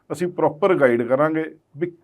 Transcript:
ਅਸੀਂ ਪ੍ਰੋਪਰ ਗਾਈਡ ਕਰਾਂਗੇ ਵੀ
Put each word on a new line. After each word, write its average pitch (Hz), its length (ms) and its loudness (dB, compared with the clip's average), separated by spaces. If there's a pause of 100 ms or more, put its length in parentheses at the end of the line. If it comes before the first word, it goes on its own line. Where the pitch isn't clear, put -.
(120)
ਅਸੀਂ 180 160 -4
ਪ੍ਰੋਪਰ 165 480 0
ਗਾਈਡ 123 280 4
ਕਰਾਂਗੇ 156 520 -2 (220)
ਵੀ 175 140 -6 (120)